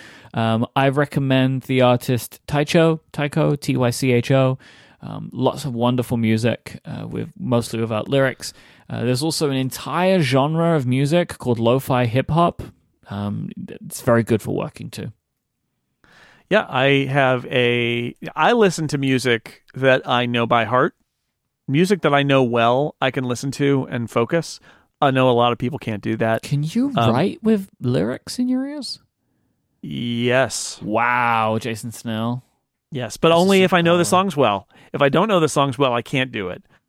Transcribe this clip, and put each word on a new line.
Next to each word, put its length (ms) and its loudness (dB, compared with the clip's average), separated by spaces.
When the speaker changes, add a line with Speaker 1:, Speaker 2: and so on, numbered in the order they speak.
Speaker 1:
Um, 400 0
I 140 2
recommend 760 0
the 200 0
artist 640 0
Tycho, 520 2
Tycho, 420 0
T 220 -4
Y 140 2
C 200 0
H 220 2
O. 260 2
Um, 320 -12
lots 320 -2
of 80 -6
wonderful 440 0
music, 680 0
uh, 220 -10
with, 320 -8
mostly 420 -2
without 280 -4
lyrics. 440 -2
Uh, 140 -6
there's 180 0
also 280 -2
an 60 -2
entire 640 0
genre 540 2
of 100 0
music 540 0
called 220 -2
lo-fi 460 2
hip 260 -2
hop. 280 2
Um, 480 -6
it's 460 -14
very 220 4
good 180 0
for 140 -6
working 340 -8
too. 220 -12
Speaker 2:
Yeah, 180 2
I 420 2
have 360 2
a, 680 0
I 180 2
listen 360 2
to 100 -2
music 640 0
that 340 2
I 160 0
know 220 0
by 180 2
heart. 300 0
Music 300 2
that 140 2
I 80 4
know 200 4
well, 600 2
I 80 0
can 140 -4
listen 280 -4
to 380 0
and 200 -6
focus. 480 -2
I 80 4
know 180 4
a 40 4
lot 200 4
of 60 -4
people 200 -4
can't 240 -8
do 140 -2
that. 240 0
Speaker 1:
Can 220 -4
you 340 -2
Speaker 2:
Um, 160 4
Speaker 1:
write 300 0
with 260 0
lyrics 600 -4
in 100 -2
your 180 -2
ears? 340 -12
Speaker 2:
Yes. 1000 -2
Speaker 1:
Wow, 800 0
Jason 320 -8
Snell. 500 -6
Speaker 2:
Yes, 280 -8
but 100 2
Speaker 1:
This 80 6
is 60 6
Speaker 2:
only 180 4
Speaker 1:
so 40 6
Speaker 2:
if 100 2
I 80 4
know 160 4
the 60 2
Speaker 1:
power. 20 -
Speaker 2:
songs 300 2
well. 320 0
If 80 -2
I 80 4
don't 180 2
know 120 2
the 80 4
songs 300 0
well, 140 2
I 100 0
can't 300 -4
do 160 -6
it. 160 -12